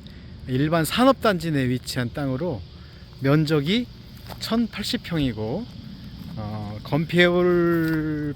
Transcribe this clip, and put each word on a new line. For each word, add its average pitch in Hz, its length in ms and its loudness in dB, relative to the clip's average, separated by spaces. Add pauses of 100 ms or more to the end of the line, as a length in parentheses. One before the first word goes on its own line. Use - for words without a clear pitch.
(480)
일반 151 360 2
산업단지 202 680 4
내에 131 160 2
위치한 123 440 -2
땅으로 135 480 -2 (600)
면적이 156 680 2 (540)
천팔십 226 640 -2
평이고, 135 600 -2 (760)
어, 107 440 -8
건폐율 165 1500 2